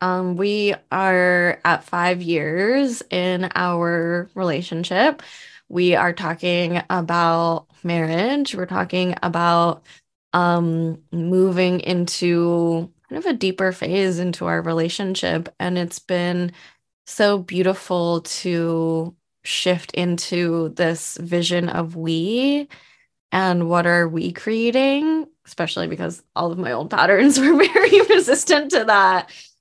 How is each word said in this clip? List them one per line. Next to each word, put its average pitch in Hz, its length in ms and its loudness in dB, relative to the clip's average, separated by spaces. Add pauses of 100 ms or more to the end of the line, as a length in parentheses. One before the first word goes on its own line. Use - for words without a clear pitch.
Um, 185 340 -2
we 202 380 0 (180)
are 180 720 2
at 170 200 0
five 180 360 -2
years 185 880 -2
in 180 440 -2
our 170 800 -2
relationship. 180 880 -2 (460)
We 180 260 2
are 175 180 2
talking 175 800 -2
about 170 760 0 (160)
marriage. 175 720 -2
We're 185 120 -6
talking 180 560 -2
about, 170 640 2 (500)
um, 165 760 0
moving 180 680 2
into 170 1120 0 (160)
kind - 100 -10
of 359 80 -4
a 339 100 0
deeper 190 360 0
phase 185 460 -2
into 175 260 -4
our 165 160 -2
relationship. 170 880 -4 (100)
And 180 200 -4
it's 175 200 -6
been 175 540 -4 (540)
so 202 320 0
beautiful 180 840 -2
to 165 960 -4 (260)
shift - 520 -4
into 170 760 -2
this 165 460 -4
vision 175 540 -2
of 170 260 -6
we 226 720 -2 (640)
and 180 360 0
what 170 180 2
are 175 200 2
we 165 240 -4
creating, 269 960 0 (200)
especially 170 400 -6
because 170 360 -8 (140)
all 170 160 -2
of 175 60 -8
my 127 140 -4
old 135 180 -6
patterns 202 480 6
<laughs> - 20 2
were 285 160 6
very 392 460 6
resistant 302 720 2
to 240 120 2
that. 190 460 4 (300)